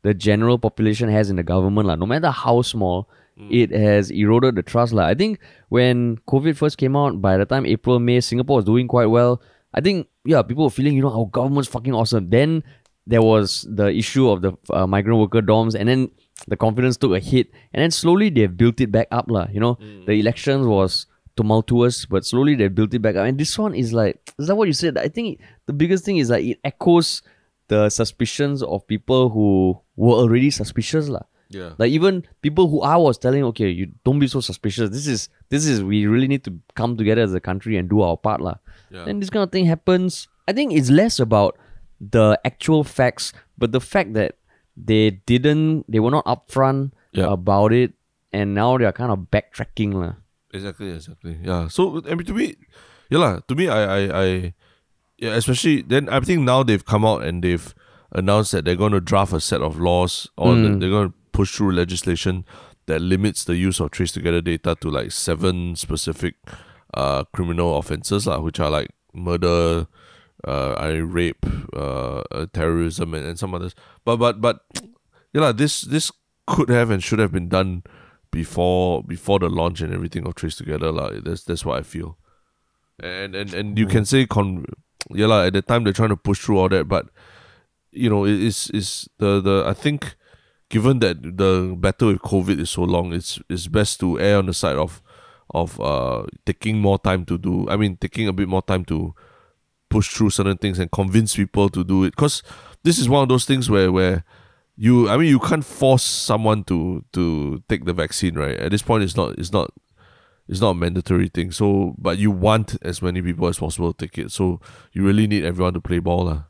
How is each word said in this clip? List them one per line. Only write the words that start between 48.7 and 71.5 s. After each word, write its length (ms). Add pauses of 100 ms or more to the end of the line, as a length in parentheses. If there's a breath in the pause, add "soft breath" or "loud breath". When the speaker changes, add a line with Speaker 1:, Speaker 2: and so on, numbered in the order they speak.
Speaker 1:
they 80
are 80
kind 160
of 240
backtracking, 600
lah. 280 (320)
Speaker 2:
Exactly, 400
exactly. 480
Yeah. 240
So, 400
I 80
mean, 160
to 40
me, 200 (560 soft breath)
yeah, 80
lah, 220 (100)
to 80
me, 80
I, 160
I, 180 (220)
I, 320 (640)
yeah, 160
especially 480
then, 260
I 140
think 240
now 160
they've 240
come 180
out 220
and 160
they've 320 (400 soft breath)
announced 400
that 100
they're 140
gonna 240
draft 320
a 80
set 240
of 160
laws, 560
or 160
that 240
Speaker 1:
Mm. 20
Speaker 2:
they're 140
gonna 180 (200)
push 220
through 160
legislation 760 (420 loud breath)
that 140
limits 440
the 100
use 240
of 140
Trace 180
Together 320
data 380
to, 100
like, 220
seven 640
specific, 580 (580 loud breath)
uh, 300 (100)
criminal 460
offences, 480
lah, 140
which 180
are, 100
like, 220 (240)
murder, 720 (560 soft breath)
uh, 320
I, 240
rape, 480 (260)